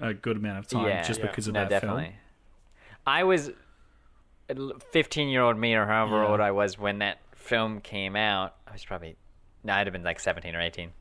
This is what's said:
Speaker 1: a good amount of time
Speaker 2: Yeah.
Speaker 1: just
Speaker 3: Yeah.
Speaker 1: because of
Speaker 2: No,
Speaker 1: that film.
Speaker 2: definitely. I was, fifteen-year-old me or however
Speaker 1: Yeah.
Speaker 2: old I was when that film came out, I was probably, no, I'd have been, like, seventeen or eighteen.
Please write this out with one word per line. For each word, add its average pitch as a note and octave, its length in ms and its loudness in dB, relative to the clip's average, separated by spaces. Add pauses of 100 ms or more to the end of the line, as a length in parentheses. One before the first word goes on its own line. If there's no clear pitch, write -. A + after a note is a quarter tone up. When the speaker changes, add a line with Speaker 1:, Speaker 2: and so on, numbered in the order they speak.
Speaker 1:
a A2+ 140 -2
good A2 220 -2
amount G#2 200 -4
of G2+ 100 -10
time G#2 200 0
Speaker 2:
Yeah. F#2 160 0
Speaker 1:
just A2 160 -2
Speaker 3:
Yeah. A2 80 -2
Speaker 1:
because G#2 200 -4
of G#2 60 -2
Speaker 2:
No, G#2 140 0
Speaker 1:
that G2 140 2
film. G2 160 -2
Speaker 2:
definitely. E2 180 -6 (920)
I D3+ 180 2
was, F3 280 4 (1400)
fifteen-year-old C3+ 640 2
me A#2 180 2
or G#2+ 100 4
however G#2+ 380 4
Speaker 1:
Yeah. G#2 60 4
Speaker 2:
old G#2 100 4
I G#2 120 4
was G2 260 2
when G2+ 220 -2
that G2 200 -2 (160)
film A2 460 -2
came G2 340 -6
out, G2+ 400 0 (120)
I - 40 -20
was G2 120 -14
probably, E2 320 -12 (480)
no, G#2 100 -2
I'd G2+ 140 2
have F#2 60 -8
been, F2+ 100 -8
like, E2+ 160 -2
seventeen E2+ 360 -4
or E2+ 60 -2
eighteen. E2+ 400 -6